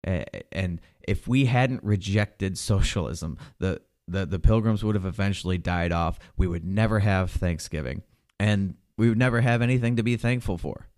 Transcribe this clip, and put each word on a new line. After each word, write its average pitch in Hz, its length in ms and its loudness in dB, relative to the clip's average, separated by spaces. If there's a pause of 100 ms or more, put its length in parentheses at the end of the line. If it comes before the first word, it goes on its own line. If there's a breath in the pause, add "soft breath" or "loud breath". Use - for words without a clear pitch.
A-, 80 500 -6
and 87 240 -4 (260 soft breath)
if - 220 -2
we 131 180 4
hadn't 123 360 2
rejected 98 760 0
socialism, 82 800 -2 (200 loud breath)
the, 92 220 -2 (260)
the, 92 200 -4
the 87 120 -4
Pilgrims 110 460 4
would 107 100 0
have 95 120 -2
eventually 92 520 -2
died 87 340 -2
off. 82 260 -2 (180 loud breath)
We 92 100 2
would 85 180 -4
never 104 360 2
have 95 300 2
Thanksgiving. 78 720 -4 (360)
And 98 380 0 (200)
we 113 120 4
would 110 100 2
never 123 220 2
have 120 220 2
anything 120 340 2
to 117 60 0
be 117 140 0
thankful 120 420 -2
for - 400 -8